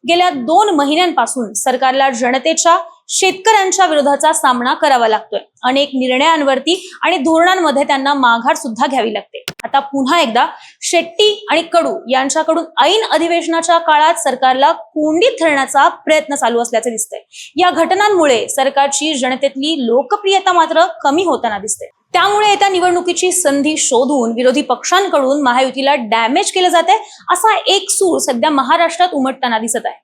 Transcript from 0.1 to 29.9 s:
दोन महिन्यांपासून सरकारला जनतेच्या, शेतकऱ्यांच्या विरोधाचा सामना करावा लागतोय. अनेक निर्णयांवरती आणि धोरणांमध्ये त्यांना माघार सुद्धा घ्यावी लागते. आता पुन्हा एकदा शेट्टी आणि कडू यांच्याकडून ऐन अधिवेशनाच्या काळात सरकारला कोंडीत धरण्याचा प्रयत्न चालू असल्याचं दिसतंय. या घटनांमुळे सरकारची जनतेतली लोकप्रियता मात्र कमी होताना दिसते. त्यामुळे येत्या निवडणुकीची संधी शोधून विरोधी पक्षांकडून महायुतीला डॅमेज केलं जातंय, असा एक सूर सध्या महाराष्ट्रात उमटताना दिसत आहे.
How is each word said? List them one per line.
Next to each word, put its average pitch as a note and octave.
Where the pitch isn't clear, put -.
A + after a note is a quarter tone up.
दोन D#4+
महिन्यांपासून C#4+
सरकारला C4
जनतेच्या, C4
शेतकऱ्यांच्या F#4+
विरोधाचा D4
सामना B3+
करावा C4+
लागतोय. G#3
अनेक C4+
निर्णयांवरती C4+
आणि E4+
धोरणांमध्ये D#4+
त्यांना C#4
माघार B3+
सुद्धा C4+
घ्यावी A#3
लागते. -
आता C#4
पुन्हा C#4
एकदा B3
शेट्टी G#4
आणि D#4
कडू C#4+
यांच्याकडून D#4
ऐन G4+
अधिवेशनाच्या E4
काळात D#4+
सरकारला C4
कोंडीत D#4
धरण्याचा C#4+
प्रयत्न D4+
चालू A#3
असल्याचं A#3+
दिसतंय. -
या F4+
घटनांमुळे E4
सरकारची C#4
जनतेतली C4+
लोकप्रियता F#4+
मात्र D#4+
कमी D4+
होताना A#3+
दिसते. -
त्यामुळे G#4
येत्या G4+
निवडणुकीची F4+
संधी C#4+
शोधून B3+
विरोधी B3+
पक्षांकडून D4
महायुतीला C4+
डॅमेज A#3
केलं F#4
जातंय, F4
असा G4
एक F#4+
सूर E4
सध्या C4
महाराष्ट्रात E4
उमटताना C4
दिसत A3+
आहे. -